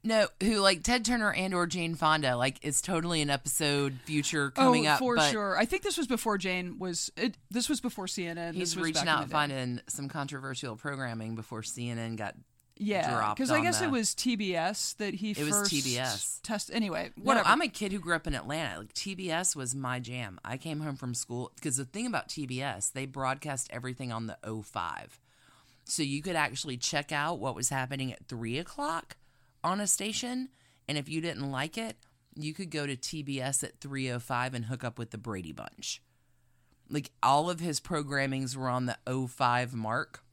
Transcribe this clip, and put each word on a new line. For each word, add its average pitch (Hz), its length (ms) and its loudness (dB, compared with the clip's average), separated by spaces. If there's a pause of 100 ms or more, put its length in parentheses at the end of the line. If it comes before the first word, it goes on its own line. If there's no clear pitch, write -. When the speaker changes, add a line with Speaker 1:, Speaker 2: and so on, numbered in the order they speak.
Speaker 1:
No, 214 240 6 (140)
who, 214 200 6
like, 190 220 6
Ted 240 200 4
Turner 226 300 2
and 185 200 2
or 175 140 4
Jane 165 280 0
Fonda, 151 420 4
like, 131 260 2
is 147 180 2
totally 170 400 2
an 143 80 2
episode 143 760 2
future 147 460 2
coming 247 360 8
Speaker 2:
Oh, 151 40 8
Speaker 1:
up, 143 80 6
Speaker 2:
for 247 180 4
Speaker 1:
but 147 140 8
Speaker 2:
sure. 208 260 2
I 214 80 6
think 381 180 0
this 392 140 0
was 311 100 0
before 220 300 2
Jane 180 420 -2
was, 180 380 -2
it, 226 180 0 (160)
this 233 160 0
was 285 140 0
before 202 260 -4
C 180 180 -4
N 170 120 -6
N. 170 160 -4
Speaker 1:
He's 180 180 0
Speaker 2:
This 165 60 -2
was 170 80 0
Speaker 1:
reaching 160 200 2
Speaker 2:
back - 20 2
in - 20 2
Speaker 1:
out 147 140 4
Speaker 2:
the - 40 -4
day. 135 60 -6
Speaker 1:
finding 135 540 0
some 139 200 -6
controversial 135 720 -6
programming 117 580 -6
before 113 260 -8
C 120 280 -6
N 117 100 -4
N 113 160 -4
got 104 200 -6 (420)
Speaker 2:
Yeah, 202 360 0
Speaker 1:
dropped 107 260 2
Speaker 2:
'cause 262 120 2
I 311 60 6
Speaker 1:
on 320 60 4
Speaker 2:
guess 339 180 2
it 349 40 2
Speaker 1:
the 311 40 2
Speaker 2:
was 233 260 2
T 247 220 0
B 190 180 0
S 175 380 0
that 202 220 -4
he 208 160 -2
Speaker 1:
It 165 80 -2
was 151 100 2
Speaker 2:
first 196 220 2
Speaker 1:
T 143 100 2
B 127 160 0
S. 123 440 -2
Speaker 2:
test-, - 300 -6
anyway, 190 460 -2
Speaker 1:
No, 190 60 -12
Speaker 2:
whatever. 233 260 6
Speaker 1:
I'm 262 120 8
a 302 60 2
kid 202 240 -4
who 202 80 -2
grew 165 160 0
up 160 120 -4
in 147 80 0
Atlanta. 113 440 -4
Like, 107 140 -14
T 196 200 -6
B 185 160 -4
S 165 280 0
was 127 180 -4
my 127 240 -2
jam. 120 460 -8
I 117 100 -6
came 151 240 -6
home 151 160 -4
from 123 200 -6
school, 120 440 -6
'cause 139 160 0
the 135 100 -2
thing 214 200 -6
about 208 240 -4
T 147 160 -6
B 127 160 -4
S, 104 300 -4
they 135 160 -6
broadcast 135 640 -4
everything 123 420 -6
on 113 140 -4
the - 160 -10
oh 110 180 -6
five. 85 580 -8 (640)
So - 180 -2
you 139 200 0
could 170 160 0
actually 139 400 0
check 143 340 0
out 151 280 0
what 120 160 -2
was 127 140 -2
happening 131 440 -2
at - 140 -16
three 117 300 -4
o'clock 180 600 -6 (460)
on 190 180 0
a 202 60 0
station, 247 600 -2 (400)
and 147 120 -2
if 143 100 -6
you 156 100 -2
didn't 139 320 -4
like 143 280 -2
it, 226 180 -8 (380)
you 151 180 -6
could 180 160 -8
go 147 160 -2
to 139 100 -2
T 147 280 -6
B 135 180 -4
S 135 220 0
at - 180 -10
three 135 280 -4
oh 120 100 -2
five 127 340 -2
and 117 120 -4
hook 123 180 -6
up 120 160 -6
with 113 100 -6
the 117 80 -12
Brady 92 340 -8
Bunch. - 500 -10 (880)
Like, 147 220 -4 (120)
all 143 260 6
of 170 100 -2
his 165 220 0
programmings 135 760 0
were 131 140 -2
on 127 160 2
the 120 120 -2 (100)
oh 127 200 0
five 123 460 2
mark. 113 600 -4